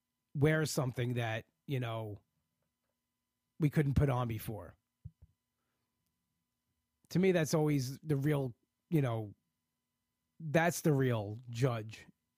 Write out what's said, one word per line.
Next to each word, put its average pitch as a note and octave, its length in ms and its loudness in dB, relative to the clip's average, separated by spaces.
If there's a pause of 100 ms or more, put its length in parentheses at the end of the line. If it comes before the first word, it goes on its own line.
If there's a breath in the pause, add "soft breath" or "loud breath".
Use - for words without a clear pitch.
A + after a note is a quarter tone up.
(340)
wear D#3 320 2
something B2 480 -4
that, A#2 300 -4 (240)
you C#3 100 -2
know, A2+ 400 -6 (1400)
we D3+ 100 2
couldn't C#3+ 240 2
put C#3 160 4
on B2 160 0
before. G#2+ 480 -8 (2250)
To E3+ 100 0
me, F#3+ 100 6
that's F3 240 2
always C#3+ 480 0
the D#3 140 0
real, C3+ 360 0 (380)
you D#3+ 100 4
know, A2+ 300 0 (1120)
that's D#3+ 400 0
the D#3+ 120 4
real A#2 460 0 (120)
judge, A#2 540 -2 (320)